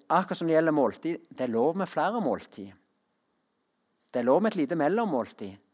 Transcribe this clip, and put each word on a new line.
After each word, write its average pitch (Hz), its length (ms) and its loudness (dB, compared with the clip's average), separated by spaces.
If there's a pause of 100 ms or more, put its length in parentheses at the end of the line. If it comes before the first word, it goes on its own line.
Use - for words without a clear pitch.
(100)
akkurat 185 280 0
som 165 120 -4
det 156 60 4
gjelder 160 180 4
måltid, 151 560 0
det 131 160 -6
er 117 80 -4
lov 143 240 2
med 185 100 -2
flere 196 320 -2
måltid. 98 520 -6 (1400)
Det 123 80 -2
er 117 60 0
lov 147 160 4
med 220 100 0
et 160 100 -2
lite 139 140 -2
mellommåltid. 143 800 -2 (180)